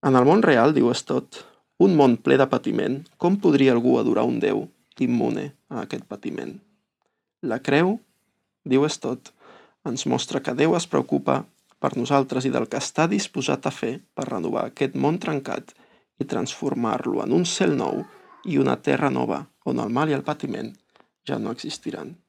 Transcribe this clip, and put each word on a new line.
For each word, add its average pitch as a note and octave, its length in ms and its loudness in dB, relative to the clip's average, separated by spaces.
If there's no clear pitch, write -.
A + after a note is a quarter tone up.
En C3+ 160 4
el B2 80 6
món F#3+ 160 6
real, C#3+ 320 4
diu B2+ 240 4
Stott, - 460 -6
un F#3 160 6
món C3+ 240 6
ple C3+ 220 2
de C3+ 100 4
patiment, C3 540 -2
com F#3 160 2
podria C#3 380 4
algú B2 240 4
adorar A2+ 260 2
un A#2+ 160 0
Déu G#2 240 0
immune B2 540 -2
a B2+ 140 -8
aquest - 260 -10
patiment? - 460 -10
La B2 200 -4
creu, E3+ 380 2
diu C3+ 240 2
Stott, B2+ 400 -10
ens C3 240 -6
mostra - 320 -2
que B2 160 -4
Déu D#3+ 200 4
es - 120 -4
preocupa C3+ 540 0
per C3 120 -2
nosaltres C3 520 0
i B2+ 80 -2
del A#2+ 160 0
que A#2 120 -4
està - 280 -2
disposat D3 560 -4
a D3+ 80 -4
fer A#2 200 -6
per - 140 -8
renovar - 380 -4
aquest C3+ 320 -4
món D#3 240 0
trencat - 520 -6
i C3+ 60 -6
transformar-lo - 960 -4
en C3 100 0
un F3 140 4
cel F3+ 300 0
nou F#2+ 240 -2
i D3+ 160 0
una C3 160 2
terra C#3 320 0
nova B2+ 320 -2
on B2 160 -2
el G#2+ 80 -4
mal C#3+ 200 0
i C#3+ 60 0
el C3+ 100 -6
patiment D3 440 -6
ja C#3 120 -4
no A2 160 -6
existiran. - 600 -12